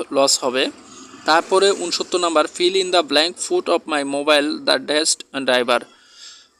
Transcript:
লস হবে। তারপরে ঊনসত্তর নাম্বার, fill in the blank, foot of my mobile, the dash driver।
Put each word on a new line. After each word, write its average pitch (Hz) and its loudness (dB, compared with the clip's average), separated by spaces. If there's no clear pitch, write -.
লস 139 2
হবে। 131 0
তারপরে 190 4
ঊনসত্তর 175 -4
নাম্বার, 160 2
fill 180 -2
in 185 -2
the 165 2
blank, 151 0
foot 180 0
of 170 0
my 143 -2
mobile, 143 0
the 135 0
dash 147 -4
driver। 123 2